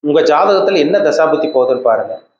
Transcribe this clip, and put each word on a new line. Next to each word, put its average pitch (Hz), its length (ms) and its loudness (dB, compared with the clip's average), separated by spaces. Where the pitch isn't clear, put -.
உங்க 147 160 0
ஜாதகத்துல 190 640 2
என்ன 180 140 0
தசாபுத்தி 156 560 0
போகுதுன்னு 127 340 0
பாருங்க. 110 260 -2